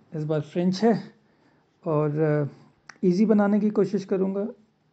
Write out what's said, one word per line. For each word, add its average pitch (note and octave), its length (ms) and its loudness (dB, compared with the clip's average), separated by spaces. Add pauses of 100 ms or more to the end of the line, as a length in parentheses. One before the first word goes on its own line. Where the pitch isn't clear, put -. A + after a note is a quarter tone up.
(160)
इस D3+ 80 -6
बार D3+ 180 -2
फ्रेंच F#3 420 -2
है A3 200 2 (840)
और, D3+ 320 0
अ, - 880 -4
ईजी F#3 180 4
बनाने G#3 340 2
की G#3 100 0
कोशिश G3 360 -2
करूँगा F#3+ 360 -4 (520)